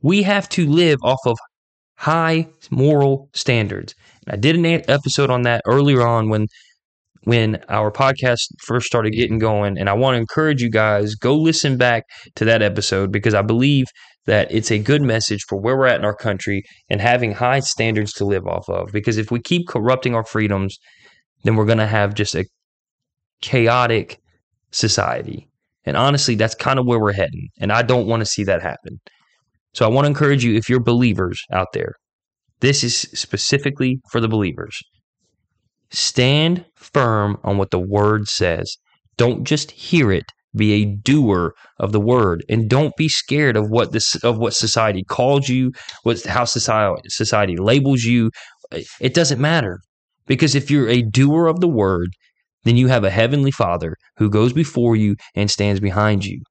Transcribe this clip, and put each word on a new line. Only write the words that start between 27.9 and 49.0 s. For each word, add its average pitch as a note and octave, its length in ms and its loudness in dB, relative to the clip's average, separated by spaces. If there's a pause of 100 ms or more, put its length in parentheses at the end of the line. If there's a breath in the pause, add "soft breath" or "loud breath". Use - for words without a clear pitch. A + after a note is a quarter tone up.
wanna A2 220 -2
see - 160 -4
that F#2 180 0
happen. - 400 -10 (720 soft breath)
So - 120 0
I A2 40 4
wanna C#3 200 2
encourage C#3+ 340 2
you, A#2 120 2
if A2+ 140 -2
you're B2+ 100 2
believers A#2 600 0 (100)
out F#2 220 -2
there, - 220 -6 (640)
this C#3 240 2
is A#2+ 120 -4
specifically - 1080 -4 (100)
for A#2+ 100 -2
the A2+ 60 -2
believers. F#2+ 520 -4 (1120)
Stand D3+ 720 0 (120)
firm G#2+ 680 0
on G2+ 140 0
what G2 140 -2
the F#2 80 0
word G#2 480 0
says. - 500 -2 (400)
Don't A#2+ 280 0
just D3+ 260 -4
hear C#3 400 0
it. F2+ 140 0 (280)
Be G#2+ 200 2
a G#2 120 2
doer G2+ 680 0 (260 soft breath)
of G2 140 -4
the G#2+ 80 2
word, G#2+ 480 2
and A2+ 200 0
don't C#3+ 280 2
be D#3 100 0
scared C#3+ 480 0
of G#2+ 140 0
what A2+ 240 0
this, - 240 -2
of A#2 200 0
what A2 160 -2
society G#2+ 480 0
calls C3+ 460 0
you, B2+ 240 0 (320 loud breath)
what, A#2 220 0
how A#2+ 180 -2
society, G#2+ 640 0
society G#2 480 0
labels B2 480 2
you. A#2 280 2 (680 loud breath)
It A#2 140 0